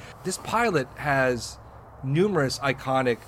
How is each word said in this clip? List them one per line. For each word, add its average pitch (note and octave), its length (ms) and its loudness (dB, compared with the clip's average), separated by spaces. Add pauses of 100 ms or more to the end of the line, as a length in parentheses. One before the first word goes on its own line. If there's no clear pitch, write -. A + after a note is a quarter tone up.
(240)
this F3+ 140 -4
pilot G#3 580 0
has C3 640 0 (440)
numerous D3 580 2
iconic C3 680 0